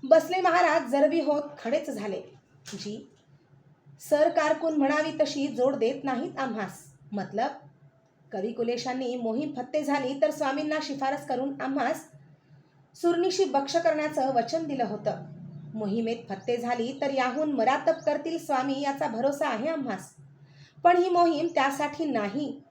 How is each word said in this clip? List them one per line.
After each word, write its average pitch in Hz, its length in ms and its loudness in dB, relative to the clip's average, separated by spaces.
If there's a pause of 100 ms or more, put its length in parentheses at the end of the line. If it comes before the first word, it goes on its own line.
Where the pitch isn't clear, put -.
बसले 320 360 4
महाराज 330 460 4
जरबी 277 340 4
होत 294 220 0 (220)
खडेच 294 260 -2
झाले." 202 320 -6 (520)
"जी, 208 360 -12 (1000)
सर 302 180 6
कारकून 311 480 2
म्हणावी 302 340 2 (100)
तशी 277 260 0
जोड 262 300 2
देत 226 280 0
नाहीत 269 340 -4
आम्हास." 220 460 -6 (280)
"मतलब?" 208 380 -2 (800)
"कवी 208 200 -4
कुलेशांनी 240 640 -4
मोहीम 233 400 -2
फत्ते 269 280 -2
झाली 269 380 0
तर 302 80 4
स्वामींना 302 520 -2
शिफारस 277 440 -4
करून 269 340 -4
आम्हास 269 440 -2 (920)
सुरनीशी 349 500 2
बक्ष 277 320 0
करण्याचं 302 580 2
वचन 277 300 0
दिलं 269 200 -2
होतं. 208 400 -4 (500)
मोहिमेत 220 420 -2 (120)
फत्ते 220 280 -4
झाली 240 440 -2
तर 277 100 0
याहून 269 420 0
मरातब 262 400 2
करतील 320 460 -2
स्वामी 269 420 0
याचा 277 280 -2
भरोसा 269 400 0
आहे 240 200 -2
आम्हास, 247 420 -4 (720)
पण 349 120 8
ही 359 120 4
मोहीम 339 460 4
त्यासाठी 285 500 0
नाही." 254 560 -2 (100)